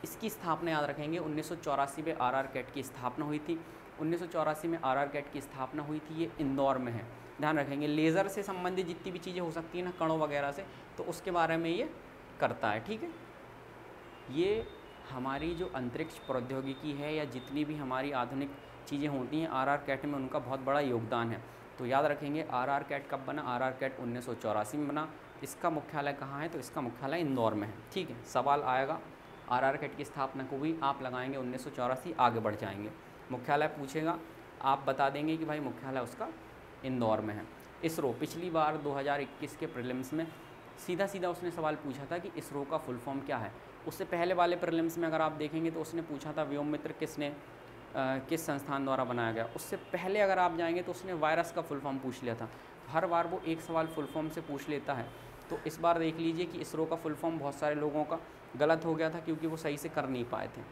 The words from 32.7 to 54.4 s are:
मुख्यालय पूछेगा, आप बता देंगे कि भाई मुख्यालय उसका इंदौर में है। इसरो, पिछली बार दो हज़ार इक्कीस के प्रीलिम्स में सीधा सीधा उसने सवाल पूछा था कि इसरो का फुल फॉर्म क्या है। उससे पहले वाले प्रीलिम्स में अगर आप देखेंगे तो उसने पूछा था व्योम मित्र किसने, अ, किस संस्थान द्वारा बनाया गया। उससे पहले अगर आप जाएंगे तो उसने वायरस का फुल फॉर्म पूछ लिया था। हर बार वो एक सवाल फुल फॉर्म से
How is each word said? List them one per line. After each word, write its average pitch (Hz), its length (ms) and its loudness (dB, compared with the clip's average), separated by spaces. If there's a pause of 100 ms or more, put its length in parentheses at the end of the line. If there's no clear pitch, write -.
मुख्यालय 143 380 2
पूछेगा, 156 480 -2 (460)
आप 135 240 4
बता 135 220 4
देंगे 147 280 0
कि 160 80 0
भाई 151 160 0
मुख्यालय 131 400 -2
उसका 123 260 -4 (580)
इंदौर 117 360 4
में 107 120 -2
है। 104 120 -6 (380)
इसरो, 160 320 2
पिछली 165 340 -2
बार 156 300 4
दो 143 140 -2
हज़ार 143 280 2
इक्कीस - 360 -6
के 160 100 -4
प्रीलिम्स 127 460 -4
में 160 120 0 (520)
सीधा 180 300 0
सीधा 180 220 -2
उसने 175 220 -2
सवाल 156 260 0
पूछा 139 280 -6
था 165 120 -2
कि 180 200 -6
इसरो 143 260 -4
का 147 160 0
फुल 127 200 -4
फॉर्म 139 220 -4
क्या 139 160 -2
है। 107 140 -4 (360)
उससे 175 200 -4
पहले 175 280 4
वाले 175 220 6
प्रीलिम्स 165 400 2
में 165 100 2
अगर 156 140 4
आप 156 120 6
देखेंगे 156 380 0
तो 160 100 -2
उसने 165 220 -2
पूछा 151 300 -6
था 156 120 0
व्योम 143 220 0
मित्र 151 260 -2
किसने, 151 340 -2
अ, - 920 -2 (100)
किस 165 160 2
संस्थान 139 400 0
द्वारा 131 200 4
बनाया 120 260 2
गया। 113 140 0 (100)
उससे - 200 -4 (160)
पहले 185 300 2
अगर 190 180 8
आप 175 180 6
जाएंगे 170 240 4
तो 175 100 -4
उसने 185 240 -4
वायरस 160 360 4
का 170 100 0
फुल 147 180 -2
फॉर्म 135 200 -2
पूछ 131 240 -2
लिया 120 120 2
था। 113 140 -6 (400)
हर 160 180 4
बार 170 200 6
वो 180 200 -2
एक 165 140 0
सवाल 160 260 2
फुल 156 200 -2
फॉर्म 156 220 -2
से 160 140 -4